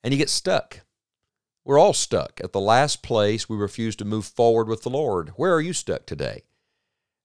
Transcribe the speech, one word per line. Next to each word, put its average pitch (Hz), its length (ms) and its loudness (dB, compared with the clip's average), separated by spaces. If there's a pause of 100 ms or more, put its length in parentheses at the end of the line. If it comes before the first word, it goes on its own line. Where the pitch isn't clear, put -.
And 131 100 -2
you 143 40 0
get - 120 0
stuck. - 560 -4 (800)
We're 139 140 6
all 196 120 8
stuck - 500 -2
at 92 120 -10
the 98 80 -2
last 123 420 2
place 107 460 0
we 110 80 -6
refuse 107 400 -4
to 104 80 -10
move 104 200 -4
forward 117 440 2
with 110 140 -4
the 127 60 -4
Lord. 107 460 -2
Where 175 180 0
are 160 60 2
you 165 140 -4
stuck - 320 -6
today? 69 380 -8 (800)